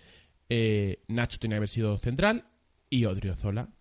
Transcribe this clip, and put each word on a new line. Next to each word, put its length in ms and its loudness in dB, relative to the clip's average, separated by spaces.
Eh, 600 2
Nacho 300 -2
tenía 160 -2
que 20 0
haber 120 -2
sido 300 0
central 460 0
y 140 2
Odriozola, 640 -2